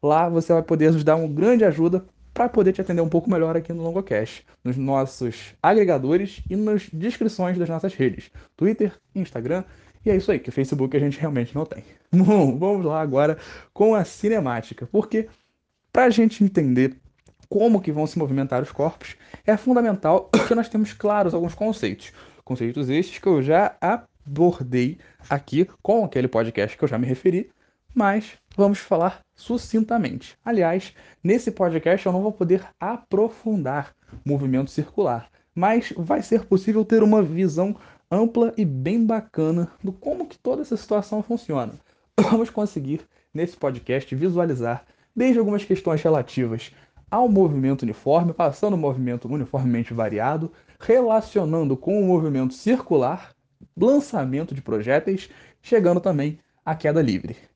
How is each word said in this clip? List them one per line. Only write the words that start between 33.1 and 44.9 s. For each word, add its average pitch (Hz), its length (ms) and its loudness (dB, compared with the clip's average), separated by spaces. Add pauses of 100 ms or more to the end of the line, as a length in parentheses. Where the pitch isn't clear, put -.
movimento 135 480 -2
circular, 147 580 -4 (240)
mas 214 440 0
vai 175 240 -2
ser - 240 0
possível 208 400 0
ter 220 180 4
uma 214 180 6
visão 180 540 -2 (340)
ampla 226 460 0
e 220 80 0
bem 165 420 0
bacana 170 640 -2 (140)
do 190 80 -6
como 311 340 -8
que - 140 -20
toda 277 220 -4
essa 233 160 -6
situação 208 440 -4
funciona. 143 520 -6 (220)
<coughs> - 220 -14
Vamos 226 320 2
conseguir, 165 520 -6 (320)
nesse 170 240 -6
podcast, 131 580 -4
visualizar 147 680 -2 (280)